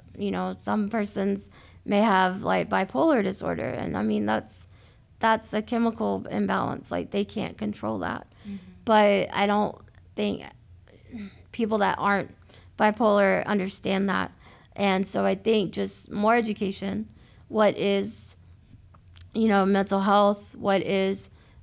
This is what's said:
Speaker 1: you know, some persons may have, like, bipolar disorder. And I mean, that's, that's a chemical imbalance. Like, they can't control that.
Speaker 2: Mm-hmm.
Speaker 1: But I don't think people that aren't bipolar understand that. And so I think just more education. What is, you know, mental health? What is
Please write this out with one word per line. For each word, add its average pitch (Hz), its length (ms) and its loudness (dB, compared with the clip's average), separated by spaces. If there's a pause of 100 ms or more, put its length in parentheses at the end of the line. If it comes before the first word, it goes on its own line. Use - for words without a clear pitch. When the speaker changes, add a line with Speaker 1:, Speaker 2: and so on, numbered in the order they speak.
(160)
Speaker 1:
you 196 160 -4
know, 185 260 -4
some 208 320 -2
persons 202 600 -2 (340)
may 202 160 2
have, 190 440 2
like, 185 260 0
bipolar 214 540 2
disorder. 170 440 -4
And - 300 -6
I 214 60 -2
mean, 214 240 0
that's, - 400 -6 (520)
that's 220 340 0
a 214 100 -2
chemical 220 680 -2
imbalance. - 640 -4
Like, - 180 -4
they 202 160 -2
can't - 320 -8
control 208 420 -6
that. - 280 -8 (200)
Speaker 2:
Mm-hmm. 202 80 -10 (300)
Speaker 1:
But 208 480 4
I 202 140 0
don't 208 280 0 (400)
think 208 280 -4 (1080)
people 220 280 0
that 190 200 2
aren't 196 360 0 (420)
bipolar 202 720 4
understand 196 600 -2
that. 190 220 -2 (440)
And 196 320 2
so 196 180 0
I 196 100 4
think 214 380 2
just - 380 -6
more 214 240 4
education. 208 720 -2 (380)
What 214 300 2
is, 202 580 -2 (960)
you 220 140 2
know, 202 180 4
mental 196 360 2
health? 208 540 4
What 196 260 2
is 190 480 -2 (340)